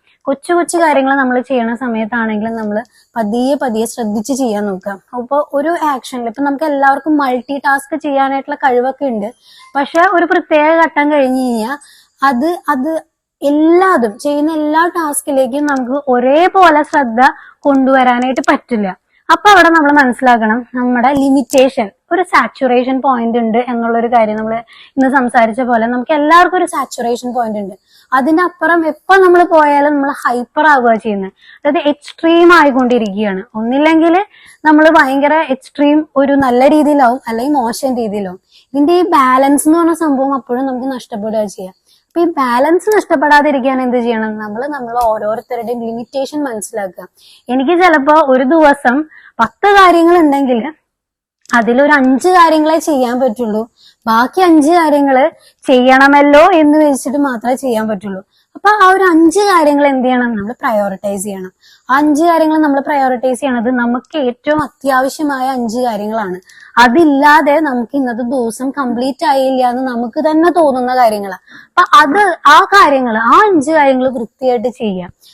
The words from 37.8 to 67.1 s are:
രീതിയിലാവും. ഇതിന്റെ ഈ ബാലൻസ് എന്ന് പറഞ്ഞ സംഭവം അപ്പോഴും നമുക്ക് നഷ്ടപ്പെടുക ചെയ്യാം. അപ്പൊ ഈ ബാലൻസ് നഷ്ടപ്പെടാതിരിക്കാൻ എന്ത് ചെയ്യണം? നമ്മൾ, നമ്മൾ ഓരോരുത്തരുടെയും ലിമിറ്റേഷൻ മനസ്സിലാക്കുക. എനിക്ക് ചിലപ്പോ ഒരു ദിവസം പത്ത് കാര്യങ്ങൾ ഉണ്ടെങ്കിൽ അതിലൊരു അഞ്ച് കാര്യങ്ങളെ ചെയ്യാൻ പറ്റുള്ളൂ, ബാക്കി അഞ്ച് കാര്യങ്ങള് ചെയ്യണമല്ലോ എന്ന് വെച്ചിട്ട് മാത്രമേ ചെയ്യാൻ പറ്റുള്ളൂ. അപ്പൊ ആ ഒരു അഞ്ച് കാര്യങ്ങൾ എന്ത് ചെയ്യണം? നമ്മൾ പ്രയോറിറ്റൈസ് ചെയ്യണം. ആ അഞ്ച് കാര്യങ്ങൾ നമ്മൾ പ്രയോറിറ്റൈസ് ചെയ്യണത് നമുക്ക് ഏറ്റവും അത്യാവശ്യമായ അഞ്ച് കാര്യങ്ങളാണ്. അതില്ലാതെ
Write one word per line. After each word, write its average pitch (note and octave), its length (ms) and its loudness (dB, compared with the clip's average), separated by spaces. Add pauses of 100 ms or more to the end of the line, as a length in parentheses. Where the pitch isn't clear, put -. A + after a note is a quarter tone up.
രീതിയിലാവും. G3+ 440 -8 (340)
ഇതിന്റെ C#4+ 180 2
ഈ F4 100 2
ബാലൻസ് C#4 680 2
എന്ന് D#4+ 100 4
പറഞ്ഞ E4+ 140 2
സംഭവം C#4 420 -2
അപ്പോഴും B3+ 320 -6
നമുക്ക് B3+ 200 -6
നഷ്ടപ്പെടുക A3 580 -6
ചെയ്യാം. F#3+ 300 -14 (320)
അപ്പൊ - 140 -6
ഈ E4+ 40 2
ബാലൻസ് D#4 720 0
നഷ്ടപ്പെടാതിരിക്കാൻ C#4+ 880 0
എന്ത് B3 140 -2
ചെയ്യണം? A3 420 -4
നമ്മൾ, G#3+ 280 -10
നമ്മൾ B3 360 -8
ഓരോരുത്തരുടെയും A3+ 800 -4
ലിമിറ്റേഷൻ B3 640 -8
മനസ്സിലാക്കുക. G3+ 640 -10 (400)
എനിക്ക് C4 220 -2
ചിലപ്പോ D#4 440 2 (180)
ഒരു C4 120 2
ദിവസം C#4 600 2 (360)
പത്ത് A3+ 280 -2
കാര്യങ്ങൾ F4+ 500 4
ഉണ്ടെങ്കിൽ C#4 540 0 (840)
അതിലൊരു B3 380 2
അഞ്ച് C4 360 0
കാര്യങ്ങളെ D#4+ 500 2
ചെയ്യാൻ B3+ 420 -2
പറ്റുള്ളൂ, A3+ 500 -4 (360)
ബാക്കി A#3 340 0
അഞ്ച് D#4+ 300 4
കാര്യങ്ങള് D4 600 2 (360)
ചെയ്യണമല്ലോ C#4+ 840 6
എന്ന് D4+ 260 4
വെച്ചിട്ട് C#4+ 400 0
മാത്രമേ B3+ 360 -2
ചെയ്യാൻ A3 340 -4
പറ്റുള്ളൂ. G3 340 -8 (320)
അപ്പൊ - 140 -2 (160)
ആ F#4 40 6
ഒരു F#4+ 160 4
അഞ്ച് E4 340 4
കാര്യങ്ങൾ D#4 480 2
എന്ത് C4 180 0
ചെയ്യണം? B3 320 0
നമ്മൾ G3+ 160 -8
പ്രയോറിറ്റൈസ് G3+ 680 -4
ചെയ്യണം. F#3+ 300 -12 (380)
ആ C4 60 0
അഞ്ച് D4+ 280 2
കാര്യങ്ങൾ D#4+ 340 2
നമ്മൾ C#4+ 220 0
പ്രയോറിറ്റൈസ് C4 600 -2
ചെയ്യണത് B3 300 -2
നമുക്ക് B3 480 -4
ഏറ്റവും D4 440 -4
അത്യാവശ്യമായ C4+ 840 -4
അഞ്ച് B3 320 -4
കാര്യങ്ങളാണ്. G#3+ 600 -6 (380)
അതില്ലാതെ D4 840 4